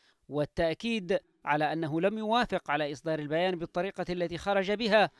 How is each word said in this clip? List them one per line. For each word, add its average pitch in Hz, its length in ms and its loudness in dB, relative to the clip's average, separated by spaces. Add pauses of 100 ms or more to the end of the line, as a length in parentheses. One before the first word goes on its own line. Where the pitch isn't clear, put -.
(300)
والتأكيد 170 880 -2 (260)
على 151 280 2
أنه 165 280 -2
لم 208 160 2
يوافق 214 540 0
على 147 200 0
إصدار 156 280 -4
البيان 165 360 0
بالطريقة 175 540 -4
التي 170 280 -2
خرج 196 340 0
بها 208 380 4 (100)